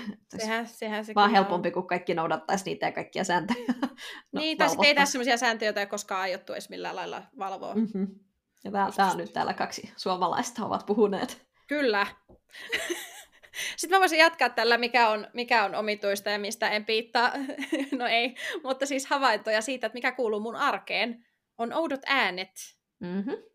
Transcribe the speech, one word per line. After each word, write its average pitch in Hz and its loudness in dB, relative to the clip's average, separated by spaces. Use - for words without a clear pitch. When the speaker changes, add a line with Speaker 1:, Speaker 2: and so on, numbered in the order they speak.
Speaker 1:
olisi 214 -6
Speaker 2:
Sehän, 226 -2
sehän 214 -6
se 214 -10
Speaker 1:
vaan 208 8
Speaker 2:
kyllä 202 8
Speaker 1:
helpompi, 180 2
Speaker 2:
on. 170 -4
Speaker 1:
kun 180 -4
kaikki 180 -2
noudattaisi 165 0
niitä 165 -4
ja 156 -2
kaikkia - -4
sääntöjä 196 0
<laughs> - -6
no, - -4
Speaker 2:
Niin, 311 -2
tai 311 4
sit - 0
ei - -6
Speaker 1:
valvottaisi. 285 6
Speaker 2:
tässä 277 2
semmosia 247 0
sääntöjä, 226 0
joita 208 -2
ei 202 -2
koskaan 202 -6
aiottu 190 -6
edes - -10
millään 180 -8
lailla 185 -8
valvoa. 190 -8
Speaker 1:
Mhm. 202 -2
Ja 196 -10
tää, 196 0
Speaker 2:
Just, 202 -4
Speaker 1:
tää 196 4
on 185 4
Speaker 2:
just. 175 0
Speaker 1:
nyt 170 -8
täällä 165 -2
kaksi - -8
suomalaista 185 -2
ovat - -2
puhuneet. 208 0
Speaker 2:
Kyllä. 226 2
<laughs> - -10
Sit 330 -4
mä 381 6
voisin 330 4
jatkaa 330 8
tällä, 233 4
mikä 240 4
on, 214 0
mikä 240 4
on 190 -2
omituista 208 0
ja 208 0
mistä 208 -2
en 208 -2
piittaa. 233 2
<laughs> 277 -2
No 240 -2
ei, 233 2
mutta 262 -2
siis 269 -2
havaintoja 226 2
siitä, 247 -4
että 226 -8
mikä 254 -2
kuuluu 220 -2
mun 220 -8
arkeen, 233 -2
on 233 -4
oudot 285 -2
äänet. 190 0
Speaker 1:
Mhm. 190 -4